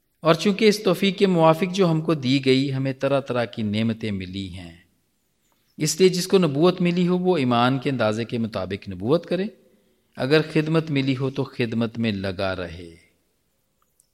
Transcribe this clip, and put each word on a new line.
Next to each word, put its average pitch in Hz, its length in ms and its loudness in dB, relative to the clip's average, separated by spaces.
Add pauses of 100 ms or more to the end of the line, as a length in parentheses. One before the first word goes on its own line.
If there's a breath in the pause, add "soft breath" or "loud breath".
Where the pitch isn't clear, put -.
(200)
اور 160 140 4
چونکہ 196 320 0
اس 208 180 2
توفیق 185 340 0
کے 202 100 4
موافق 165 460 4
جو 185 180 2
ہم 160 100 0
کو 165 120 0
دی 135 320 0
گئی، 135 280 2
ہمیں 135 200 -4
طرح 135 260 0
طرح 123 260 -4
کی 113 180 -8
نعمتیں 110 480 -2
ملی 95 420 -8
ہیں، 87 240 -16 (1000)
اس 151 220 -2
لیے 185 100 8
جس 180 180 -2
کو 196 100 2
نبوت 175 440 2
ملی 175 260 2
ہو 180 100 0
وہ 180 200 0
ایمان 127 420 2
کے 143 100 -4
اندازے 113 360 0
کے 120 120 -6
مطابق 101 520 -6
نبوت 110 360 -2
کرے، 180 200 -4 (680)
اگر 143 260 2 (120)
خدمت 160 380 0
ملی 135 260 0
ہو 135 120 -4
تو 135 140 -4
خدمت 117 540 -4
میں 113 140 -2
لگا 95 440 -4
رہے۔ 85 400 -12 (1160)